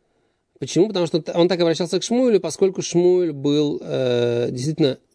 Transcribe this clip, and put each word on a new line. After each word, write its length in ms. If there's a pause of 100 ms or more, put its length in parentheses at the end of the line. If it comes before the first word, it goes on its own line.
(580)
Почему? 300
Потому 180
что 120
он 40
т-, 100
он 160
так 120
обращался 400
к 20
Шмуэлю, 380
поскольку 400
Шмуэль 520
был, 500
э, 680
действительно 480 (160)